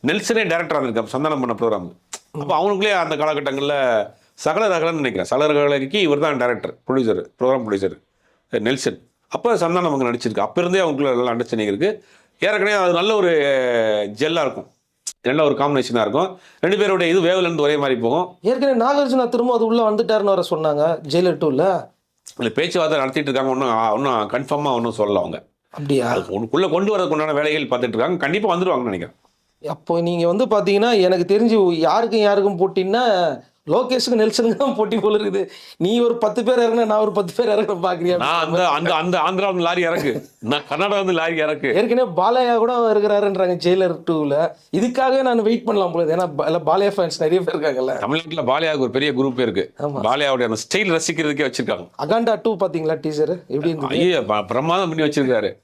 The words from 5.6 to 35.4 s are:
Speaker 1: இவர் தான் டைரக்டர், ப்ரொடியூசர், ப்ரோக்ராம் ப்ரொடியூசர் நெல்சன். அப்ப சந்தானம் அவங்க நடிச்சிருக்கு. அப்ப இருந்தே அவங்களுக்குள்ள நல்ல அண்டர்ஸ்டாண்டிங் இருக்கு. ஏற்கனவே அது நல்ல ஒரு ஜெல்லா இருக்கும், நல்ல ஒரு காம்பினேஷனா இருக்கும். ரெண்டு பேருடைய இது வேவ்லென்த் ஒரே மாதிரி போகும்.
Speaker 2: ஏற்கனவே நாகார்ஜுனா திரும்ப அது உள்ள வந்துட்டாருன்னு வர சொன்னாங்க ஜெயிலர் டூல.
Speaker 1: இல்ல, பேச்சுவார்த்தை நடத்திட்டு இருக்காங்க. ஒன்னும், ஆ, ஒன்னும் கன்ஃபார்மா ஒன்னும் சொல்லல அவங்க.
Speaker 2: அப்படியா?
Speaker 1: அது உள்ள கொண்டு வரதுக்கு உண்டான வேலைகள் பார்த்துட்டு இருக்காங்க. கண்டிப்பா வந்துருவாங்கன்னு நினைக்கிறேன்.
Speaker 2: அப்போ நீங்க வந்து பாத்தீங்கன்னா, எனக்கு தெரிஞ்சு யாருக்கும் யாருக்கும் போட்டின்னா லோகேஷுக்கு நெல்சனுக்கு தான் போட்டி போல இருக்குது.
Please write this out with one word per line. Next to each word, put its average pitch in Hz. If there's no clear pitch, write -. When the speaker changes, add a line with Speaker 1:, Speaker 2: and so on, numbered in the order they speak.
Speaker 1:
இவர் 160
தான் 147
டைரக்டர், 120
ப்ரொடியூசர், 123
ப்ரோக்ராம் 127
ப்ரொடியூசர் 98
நெல்சன். 123
அப்ப -
சந்தானம் 170
அவங்க 135
நடிச்சிருக்கு. 117
அப்ப 107
இருந்தே 175
அவங்களுக்குள்ள 143
நல்ல 120
அண்டர்ஸ்டாண்டிங் 113
இருக்கு. 190
ஏற்கனவே 202
அது 185
நல்ல 196
ஒரு 185
ஜெல்லா 160
இருக்கும், -
நல்ல 147
ஒரு 139
காம்பினேஷனா 127
இருக்கும். 151
ரெண்டு 190
பேருடைய 185
இது 190
வேவ்லென்த் 170
ஒரே 147
மாதிரி 135
போகும். 143
Speaker 2:
ஏற்கனவே 254
நாகார்ஜுனா 254
திரும்ப 240
அது 226
உள்ள 226
வந்துட்டாருன்னு 208
வர 180
சொன்னாங்க 156
ஜெயிலர் 175
டூல. 147
Speaker 1:
இல்ல, 120
பேச்சுவார்த்தை 160
நடத்திட்டு 139
இருக்காங்க. 135
ஒன்னும், 131
ஆ, 113
ஒன்னும் 117
கன்ஃபார்மா 139
ஒன்னும் 117
சொல்லல 104
அவங்க. 85
Speaker 2:
அப்படியா? 139
Speaker 1:
அது 98
உள்ள 180
கொண்டு 196
வரதுக்கு 180
உண்டான 156
வேலைகள் 151
பார்த்துட்டு 120
இருக்காங்க. 143
கண்டிப்பா 180
வந்துருவாங்கன்னு 147
நினைக்கிறேன். 87
Speaker 2:
அப்போ 170
நீங்க 170
வந்து 202
பாத்தீங்கன்னா, 202
எனக்கு 185
தெரிஞ்சு 208
யாருக்கும் 202
யாருக்கும் 202
போட்டின்னா 190
லோகேஷுக்கு 247
நெல்சனுக்கு 220
தான் 262
போட்டி 214
போல 220
இருக்குது. 196